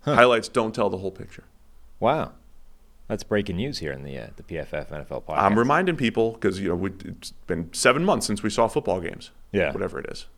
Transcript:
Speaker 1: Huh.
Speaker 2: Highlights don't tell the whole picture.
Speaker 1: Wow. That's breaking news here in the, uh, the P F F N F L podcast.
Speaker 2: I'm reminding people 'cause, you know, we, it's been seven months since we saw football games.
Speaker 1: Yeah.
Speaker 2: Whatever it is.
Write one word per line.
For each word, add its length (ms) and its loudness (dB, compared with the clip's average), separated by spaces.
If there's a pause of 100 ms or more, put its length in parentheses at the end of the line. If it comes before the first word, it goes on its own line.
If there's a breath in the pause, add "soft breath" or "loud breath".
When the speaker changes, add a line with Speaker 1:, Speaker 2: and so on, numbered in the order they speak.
Speaker 1:
Huh. 120 0
Speaker 2:
Highlights 340 6
don't 260 0
tell 160 2
the 80 -4
whole 140 -4
picture. 320 -16 (560)
Speaker 1:
Wow. 320 0 (760)
That's 160 -4
breaking 320 -2
news 220 -4
here 140 -6
in 120 -10
the, 140 -10
uh, 80 -10 (100)
the 60 -18
P 140 -10
F 160 -8
F 180 -6
N 100 -8
F 120 -12
L 80 -6
podcast. 220 -2
Speaker 2:
I'm 160 6
reminding 380 2
people 400 2
'cause, 240 0
you 80 -2
know, 80 0
we, 160 -2 (120)
it's 280 -14 (140)
been 260 -4
seven 320 4
months 220 2
since 160 -2
we 60 0
saw 200 2
football 320 0
games. 320 -10 (180)
Speaker 1:
Yeah. 220 2
Speaker 2:
Whatever 260 -4
it 120 -10
is. 160 -12 (120)